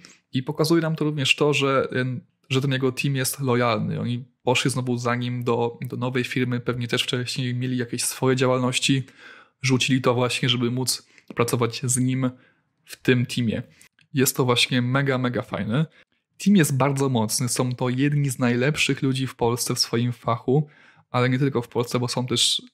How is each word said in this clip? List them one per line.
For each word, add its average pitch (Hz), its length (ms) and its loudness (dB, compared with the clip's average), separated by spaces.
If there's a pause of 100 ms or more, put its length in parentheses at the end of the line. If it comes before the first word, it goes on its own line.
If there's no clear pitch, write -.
(340)
i 131 100 -2
pokazuje 156 380 2
nam 160 140 -2
to 156 100 -2
również 151 300 0
to, 147 180 2
że, 135 340 2 (640)
że 131 120 0
ten 135 100 0
jego 131 200 0
team 139 240 -2
jest 131 240 -2
lojalny. 117 600 0
Oni 120 260 -4 (180)
poszli 127 280 2
znowu 123 260 -2
za 120 180 -2
nim 123 280 -4
do, 120 380 -2
do 120 160 -8
nowej 127 260 -2
firmy, 123 360 -2
pewnie 120 280 -6
też 123 160 0
wcześniej 123 520 -4
mieli 127 220 -4
jakieś 123 260 -4
swoje 131 320 0
działalności, 127 680 2 (580)
rzucili 127 400 2
to 127 120 4
właśnie, 123 360 0
żeby 120 220 0
móc 127 360 -4 (280)
pracować 117 480 0
z 127 140 0
nim 131 320 0 (560)
w - 100 -18
tym 123 300 2
teamie. 117 380 -2 (500)
Jest 127 240 2
to 135 80 2
właśnie 123 360 2
mega, 131 360 0
mega 123 240 -2
fajne. 131 440 -2 (580)
Team 202 120 6
jest 147 220 4
bardzo 135 320 2
mocny, 120 400 0
są 127 260 -2
to 127 140 -2
jedni 143 400 0
z 123 100 -6
najlepszych 127 640 0
ludzi 131 260 0
w - 80 -10
Polsce 120 400 0
w - 40 -4
swoim 120 340 0
fachu, 127 540 0 (420)
ale 123 200 2
nie 127 100 0
tylko 135 220 0
w 113 60 -6
Polsce, 120 320 -2
bo 123 80 -2
są 123 200 -4
też, - 340 0 (120)